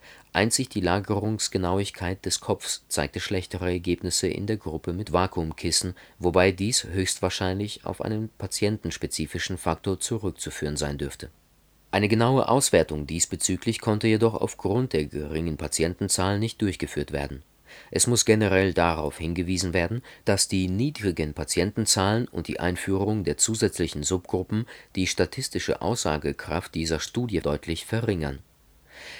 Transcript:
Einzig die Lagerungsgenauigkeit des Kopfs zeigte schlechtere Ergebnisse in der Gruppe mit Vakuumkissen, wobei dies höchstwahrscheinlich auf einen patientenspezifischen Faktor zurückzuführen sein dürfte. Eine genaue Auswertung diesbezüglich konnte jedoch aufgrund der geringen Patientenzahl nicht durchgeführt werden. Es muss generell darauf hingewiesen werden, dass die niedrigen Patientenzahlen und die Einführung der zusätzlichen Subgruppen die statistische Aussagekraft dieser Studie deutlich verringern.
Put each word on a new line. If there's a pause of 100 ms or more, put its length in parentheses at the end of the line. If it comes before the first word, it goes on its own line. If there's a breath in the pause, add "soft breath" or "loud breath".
(340 loud breath)
Einzig
die
Lagerungsgenauigkeit
des
Kopfs
zeigte
schlechtere
Ergebnisse
in
der
Gruppe
mit
Vakuumkissen, (240 loud breath)
wobei
dies
höchstwahrscheinlich
auf
einen
patientenspezifischen
Faktor
zurückzuführen
sein
dürfte. (600)
Eine
genaue
Auswertung
diesbezüglich
konnte
jedoch
aufgrund
der
geringen
Patientenzahl
nicht
durchgeführt
werden. (480 loud breath)
Es
muss
generell
darauf
hingewiesen
werden, (220 loud breath)
dass
die
niedrigen
Patientenzahlen
und
die
Einführung
der
zusätzlichen
Subgruppen (320 loud breath)
die
statistische
Aussagekraft
dieser
Studie
deutlich
verringern. (800 loud breath)